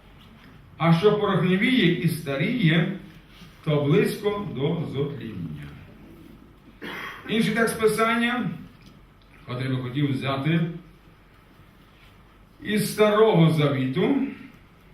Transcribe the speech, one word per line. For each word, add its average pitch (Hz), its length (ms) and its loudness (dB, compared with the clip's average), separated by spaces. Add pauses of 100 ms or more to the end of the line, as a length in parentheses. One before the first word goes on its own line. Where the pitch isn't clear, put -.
(760)
а 165 160 4
що 208 260 4
порохневіє 196 760 2
і 170 140 0
старіє, 175 840 0 (720)
то 143 180 0
близько 202 760 0
до 143 220 -2 (160)
зотління. 98 720 -8 (1600)
Інший 226 260 0
текст 226 260 0
Писання, 226 680 0 (1000)
котрий 123 220 -6
би 127 80 -2
хотів 127 340 -2
взяти 139 500 -2 (2000)
із 202 300 -2
Старого 208 560 6
Завіту, 143 680 0 (800)